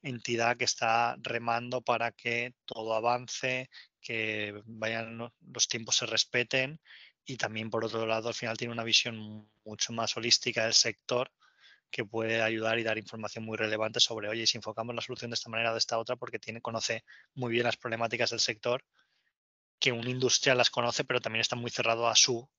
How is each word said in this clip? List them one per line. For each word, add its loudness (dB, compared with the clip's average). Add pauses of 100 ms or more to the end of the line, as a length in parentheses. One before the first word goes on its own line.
entidad 2
que 0
está 2
remando -2
para 0
que -4 (120)
todo -4
avance, 0 (280)
que -4
vayan, -4
¿no?, -8 (180)
los 2
tiempos -2
se 0
respeten, 0 (460)
y -6
también, -2
por 0
otro -2
lado, 0
al -4
final -4
tiene -4
una -4
visión 0 (140)
mucho -4
más 0
holística 2
del 2
sector, 2 (600)
que -6
puede 0
ayudar 0
y -4
dar 0
información -8
muy -6
relevante 0
sobre, 2
"Oye, 0
si 2
enfocamos -6
la -2
solución -8
de -6
esta -6
manera 0
o 0
de 0
esta 0
otra", -2
porque -8
tiene, -10
conoce -2 (320)
muy -2
bien 4
las 2
problemáticas -2
del -6
sector, 0 (920)
que 4
un -2
industrial 4
las 6
conoce, 0
pero 0
también -2
está 0
muy -4
cerrado 2
a 4
su 4